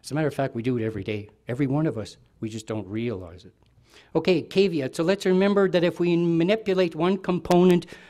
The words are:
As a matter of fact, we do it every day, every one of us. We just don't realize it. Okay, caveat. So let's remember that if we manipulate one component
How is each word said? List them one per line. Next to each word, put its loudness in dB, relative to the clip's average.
As -16
a -8
matter -2
of -6
fact, -4
we -8
do -2
it -2
every -6
day, -8
every -4
one 0
of -4
us. -10
We -8
just -10
don't -6
realize -8
it. -20
Okay, 0
caveat. 0
So -2
let's -2
remember 4
that 2
if 0
we 2
manipulate 2
one 0
component 2